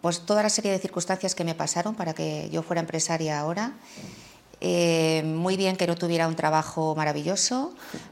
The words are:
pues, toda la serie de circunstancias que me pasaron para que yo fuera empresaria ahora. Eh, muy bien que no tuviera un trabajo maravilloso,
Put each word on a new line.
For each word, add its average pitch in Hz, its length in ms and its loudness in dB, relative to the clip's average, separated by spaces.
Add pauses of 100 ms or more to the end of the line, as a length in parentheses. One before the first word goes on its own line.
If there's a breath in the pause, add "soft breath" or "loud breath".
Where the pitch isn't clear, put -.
pues, 170 240 0
toda 208 180 4
la 214 60 4
serie 208 220 0
de 185 80 2
circunstancias 185 560 -2
que 175 80 -2
me 165 120 0
pasaron 170 400 -2
para 160 180 -4
que 156 380 -4
yo 160 120 -2
fuera 170 180 -2
empresaria 160 580 -2
ahora. 185 340 -2 (880 loud breath)
Eh, 165 640 4
muy 170 320 0
bien 190 180 2
que 185 120 2
no 170 80 2
tuviera 170 320 2
un 160 80 0
trabajo 156 600 2
maravilloso, 170 800 0 (380 loud breath)